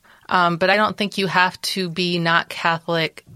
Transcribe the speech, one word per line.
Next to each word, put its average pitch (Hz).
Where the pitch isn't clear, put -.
Um, 170
but 185
I 196
don't 208
think 208
you 196
have 180
to 185
be 175
not 165
Catholic 165